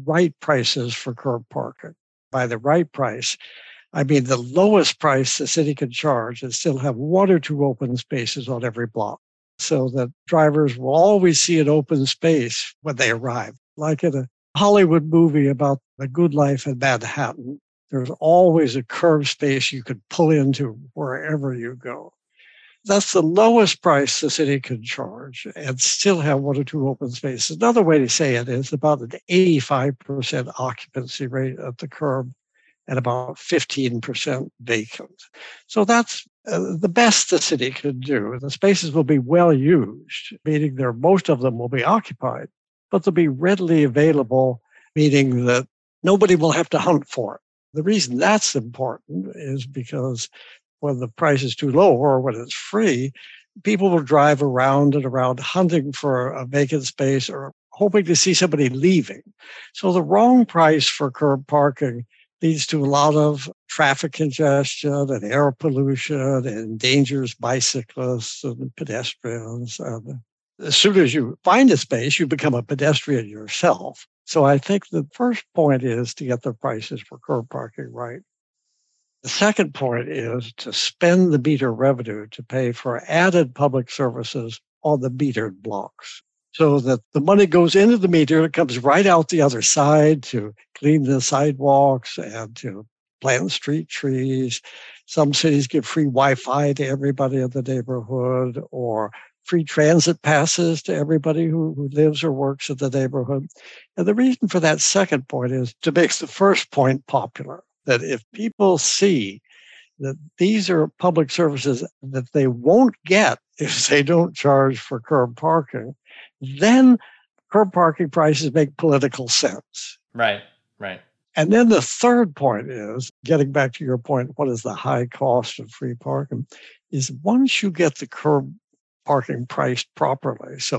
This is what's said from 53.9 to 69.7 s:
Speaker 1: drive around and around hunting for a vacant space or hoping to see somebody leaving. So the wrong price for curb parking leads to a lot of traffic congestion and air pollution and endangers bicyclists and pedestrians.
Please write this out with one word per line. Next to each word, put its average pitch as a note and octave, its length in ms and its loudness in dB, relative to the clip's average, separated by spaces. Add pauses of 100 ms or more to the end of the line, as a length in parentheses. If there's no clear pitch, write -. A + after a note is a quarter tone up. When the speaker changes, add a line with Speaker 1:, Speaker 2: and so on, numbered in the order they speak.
Speaker 1:
drive C#3+ 400 4
around C#3 520 2
and C#3 120 -2
around B2+ 340 -2
hunting D#3+ 500 0
for C3+ 420 -2
a C3+ 120 -10
vacant C#3 400 -2
space C3+ 460 -2
or C#3 200 -12 (200)
hoping G3+ 340 2
to E3+ 100 2
see F3+ 200 2
somebody D3 340 2
leaving. C#3 540 0 (500)
So - 180 -4
the F3+ 120 2
wrong A3+ 420 6
price D#3 420 4
for C#3+ 240 -4
curb C#3 360 0
parking C#3 580 0 (380)
leads D#3+ 240 0
to D3 180 -2
a - 0 -
lot C#3+ 300 4
of D3+ 360 0 (180)
traffic C#3 440 0
congestion C#3 1000 -2
and G#2+ 140 -4
air C#3 280 2
pollution C#3 680 -2
and C3 260 -2
endangers B2 840 -2
bicyclists B2+ 1120 -6
and C3 320 -10
pedestrians. A#2 1040 -10